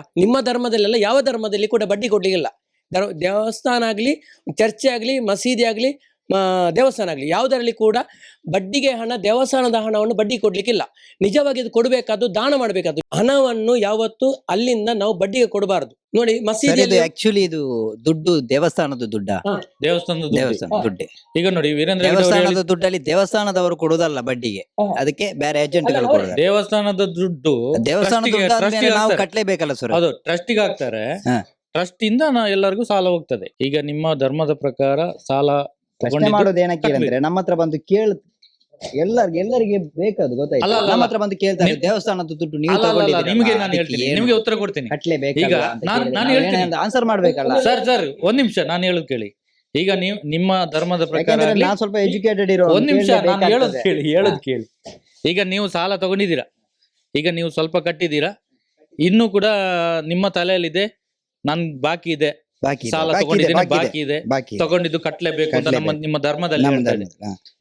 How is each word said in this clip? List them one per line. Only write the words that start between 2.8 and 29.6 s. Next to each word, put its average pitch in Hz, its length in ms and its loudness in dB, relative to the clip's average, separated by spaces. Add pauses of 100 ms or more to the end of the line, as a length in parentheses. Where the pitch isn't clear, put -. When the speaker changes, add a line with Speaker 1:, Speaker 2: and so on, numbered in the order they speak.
Speaker 1:
ಧರ್ಮ-, 190 260 -4
ದೇವಸ್ಥಾನ 220 640 -2
ಆಗ್ಲಿ, 226 580 -4 (180)
ಚರ್ಚೆ 220 300 2
ಆಗ್ಲಿ, 240 300 -2
ಮಸೀದಿ 233 460 0
ಆಗ್ಲಿ, 233 360 -2 (320)
ಮ-, 185 440 2
ದೇವಸ್ಥಾನ 240 320 2
ಆಗ್ಲಿ, 143 200 -6
ಯಾವುದರಲ್ಲಿ 233 440 0
ಕೂಡ 220 240 2 (520)
ಬಡ್ಡಿಗೆ 202 420 0
ಹಣ, 233 220 -4 (100)
ದೇವಸ್ಥಾನದ 247 520 2
ಹಣವನ್ನು 220 400 0
ಬಡ್ಡಿ 214 240 0
ಕೊಡ್ಲಿಕ್ಕಿಲ್ಲ. 196 440 0 (380)
ನಿಜವಾಗಿ 254 400 0
ಇದು 226 100 -6
ಕೊಡ್ಬೇಕಾದ್ದು, 233 640 0
ದಾನ 262 220 0
ಮಾಡ್ಬೇಕಾದ್ದು. 175 640 -2
ಹಣವನ್ನು 240 580 2
ಯಾವತ್ತು 220 560 0
ಅಲ್ಲಿಂದ 226 640 -2
ನಾವು 208 200 -2
ಬಡ್ಡಿಗೆ 202 320 0
ಕೊಡಬಾರದು. 185 560 -4 (120)
ನೋಡಿ, 226 180 4
Speaker 2:
ಸರ್, 226 60 0
ಇದು 220 80 -4
Speaker 1:
ಮಸೀದಿಯಲ್ಲಿ 196 520 4
Speaker 2:
actually 202 420 2
ಇದು 131 540 -2 (100)
ದುಡ್ಡು 160 440 0
ದೇವಸ್ಥಾನದ 143 540 0
ದುಡ್ಡಾ? 104 340 -4
Speaker 1:
ಹಾ. 196 240 -4 (220)
Speaker 3:
ದೇವಸ್ಥಾನದ 170 380 -2
ದುಡ್ಡು. 147 160 -2
Speaker 2:
ದೇವಸ್ಥಾನ 117 400 -2
Speaker 1:
ಹಾ. - 60 0
Speaker 2:
ದುಡ್ಡೇ. 92 260 -4 (280)
Speaker 3:
ಈಗ 175 120 2
ನೋಡಿ, 156 240 0
ವೀರೇಂದ್ರ 165 340 0
ಹೆಗಡೆ 180 160 4
ಅವರು 180 100 4
Speaker 2:
ದೇವಸ್ಥಾನದ 180 240 4
Speaker 3:
ಹೇಳಿ 180 120 -2
Speaker 2:
ದುಡ್ಡಲ್ಲಿ 185 380 0
ದೇವಸ್ಥಾನದ 196 500 0
ಅವರು 175 200 0
ಕೊಡುದಲ್ಲ 160 440 0
ಬಡ್ಡಿಗೆ, 120 380 -4
Speaker 1:
ಹಾ. 190 400 -4
Speaker 2:
ಅದಕ್ಕೆ 151 340 -2
ಬೇರೆ 147 300 -2
ಏಜೆಂಟ್ಗಳು 156 340 0
Speaker 1:
ಅಲ್ಲ, 240 120 0
ಅವ್ರು 220 120 4
Speaker 2:
ಕೊಡ್ತಾರೆ. 92 220 -2
Speaker 3:
ದೇವಸ್ಥಾನದ 202 580 0
ದುಡ್ಡು 160 760 -2 (120)
Speaker 2:
ದೇವಸ್ಥಾನದ 190 220 2
Speaker 3:
ಟ್ರಸ್ಟಿಗೆ, 226 300 0
Speaker 2:
ದುಡ್ಡು 185 160 2
ಆದ್ಮೇಲೆ 202 160 2
Speaker 3:
ಟ್ರಸ್ಟಿಗೆ 220 240 2
Speaker 2:
ನಾವು 214 160 2
Speaker 3:
ಹಾಕ್ತಾರೆ. 190 180 0
Speaker 2:
ಕಟ್ಲೇಬೇಕಲ್ಲ 190 440 -2